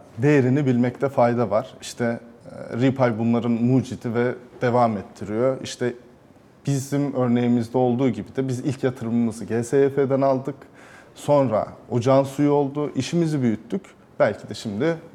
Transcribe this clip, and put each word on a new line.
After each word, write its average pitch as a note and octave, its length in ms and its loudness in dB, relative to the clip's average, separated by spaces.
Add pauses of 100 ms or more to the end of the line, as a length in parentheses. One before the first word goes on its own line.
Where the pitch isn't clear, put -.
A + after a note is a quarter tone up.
(180)
değerini C#3 480 4
bilmekte B2 420 2
fayda A#2+ 420 2
var. G#2+ 300 -2
İşte, - 240 -8
e, - 760 -8
Repay B2+ 380 2
bunların A#2 340 0
mucidi A#2+ 640 0
ve A#2+ 200 0 (280)
devam A#2+ 340 2
ettiriyor. A2 640 -4
İşte B2 320 -6 (720)
bizim C#3 480 -2
örneğimizde A#2+ 640 0
olduğu B2+ 300 2
gibi G#2 280 -6
de C3+ 120 -2
biz B2 120 -6
ilk C3+ 240 -4
yatırımımızı A#2 600 -2
G A2+ 180 -2
S B2+ 140 -2
Y C#3 140 4
F'den C3+ 300 0
aldık. C3+ 360 0 (580)
Sonra C3 520 2 (240)
Ocağın C3+ 340 4
Suyu D3 280 0
oldu. C#3+ 420 0
İşimizi D3+ 480 0
büyüttük. A#2+ 400 -2 (380)
Belki A#2 280 0
de G#2+ 60 -12
şimdi A#2+ 400 -4 (200)